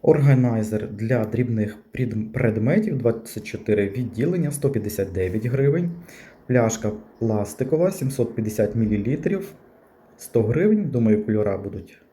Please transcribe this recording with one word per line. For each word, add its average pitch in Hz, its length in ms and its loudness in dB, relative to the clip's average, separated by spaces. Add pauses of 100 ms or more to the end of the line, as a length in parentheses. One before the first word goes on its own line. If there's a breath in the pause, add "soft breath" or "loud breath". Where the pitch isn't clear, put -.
Органайзер 120 880 4
для 113 340 -2
дрібних 113 520 -2 (140)
пред-, 113 420 -4
предметів, 127 640 2
двадцять 113 460 -2
чотири 101 460 0
відділення, 135 640 -2
сто 139 180 -2
п'ятдесят 101 420 -4
дев'ять 92 340 -2
гривень. 143 460 2 (560 loud breath)
Пляшка 110 440 2 (280)
пластикова, 127 720 0
сімсот 131 440 -2
п'ятдесят 107 400 0
мілілітрів, 113 800 -2 (640)
сто - 260 0
гривень. 196 460 2
Думаю, 110 360 2
кольора 104 320 0
будуть 98 460 -12 (100)